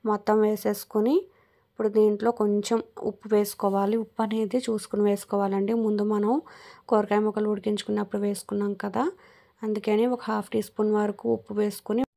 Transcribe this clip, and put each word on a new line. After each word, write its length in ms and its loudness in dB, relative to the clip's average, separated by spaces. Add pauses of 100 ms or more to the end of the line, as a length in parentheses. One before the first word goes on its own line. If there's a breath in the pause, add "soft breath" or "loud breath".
(120)
మొత్తం 240 2 (120)
వేసేసుకుని 680 0 (560 soft breath)
ఇప్పుడు 240 -2
దీంట్లో 340 4 (100)
కొంచెం 380 2 (300)
ఉప్పు 260 -10
వేసుకోవాలి. 680 0
ఉప్పు 220 -10
అనేది 400 -2
చూసుకుని 440 -2
వేసుకోవాలండి. 640 0 (120)
ముందు 180 0 (120)
మనం 180 2 (580 loud breath)
కూరగాయ 360 2
ముక్కలు 260 -2
ఉడికించుకున్నప్పుడు 720 -2
వేసుకున్నాం 480 -4 (100)
కదా, 220 -2 (640 soft breath)
అందుకని 380 0 (100)
ఒక 160 -8
హాఫ్ 240 -4
టీ 120 2
స్పూన్ 240 -2 (100)
వరకు 260 -2 (100)
ఉప్పు 240 -12
వేసుకుని 420 -2 (140)